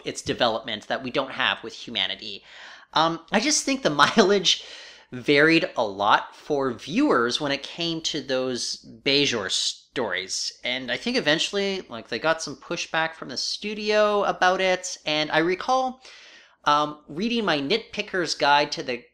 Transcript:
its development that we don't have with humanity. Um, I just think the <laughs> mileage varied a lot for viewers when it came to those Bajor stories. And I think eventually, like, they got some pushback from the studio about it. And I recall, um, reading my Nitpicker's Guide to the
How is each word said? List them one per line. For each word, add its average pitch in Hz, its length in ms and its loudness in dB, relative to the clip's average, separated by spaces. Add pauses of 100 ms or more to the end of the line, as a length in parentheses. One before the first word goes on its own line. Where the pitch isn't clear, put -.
its - 160 -8
development 113 680 -2
that 120 120 -2
we 127 80 -8
don't 131 220 -4
have 117 320 0
with 113 100 -12
humanity. 98 720 -6 (500)
Um, 165 260 2 (120)
I 202 80 2
just 285 260 0
think 269 160 -2
the 170 80 2
<laughs> 147 280 4
mileage 196 460 4 (480)
varied 151 640 4
a 123 80 0
lot 104 520 2
for 135 380 -2
viewers 135 680 0
when 143 120 -2
it 139 100 -2
came 165 400 -6
to 160 180 -4
those 127 640 -4 (220)
Bajor 135 460 2
stories. - 1000 -4 (120)
And 123 280 -4
I 127 60 -2
think 247 200 -4
eventually, 190 720 0
like, 113 200 -12
they 120 100 -6
got 160 240 0
some 143 140 -8
pushback 160 580 -4
from - 160 -14
the 135 80 -8
studio 208 840 0
about 185 360 2
it. 185 460 0
And 151 240 0
I 151 80 2
recall, 254 640 0 (640)
um, 151 420 2
reading 220 380 -2
my 160 140 2
Nitpicker's 185 760 -2
Guide 147 380 4
to 165 100 -6
the 123 220 -6 (100)